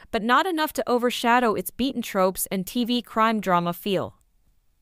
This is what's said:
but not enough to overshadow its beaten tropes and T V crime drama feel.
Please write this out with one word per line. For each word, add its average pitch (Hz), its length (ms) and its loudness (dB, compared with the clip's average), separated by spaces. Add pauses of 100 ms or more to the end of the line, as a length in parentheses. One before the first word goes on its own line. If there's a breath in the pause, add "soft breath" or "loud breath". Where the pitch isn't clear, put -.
(120)
but 220 120 -2
not 254 220 4
enough 311 280 -2
to - 160 -4
overshadow 240 680 2
its - 160 -6
beaten 240 300 -4
tropes 190 460 0
and 190 200 -4
T 247 160 -2
V 240 180 0
crime 226 380 0
drama 175 340 0
feel. 165 440 -4 (640)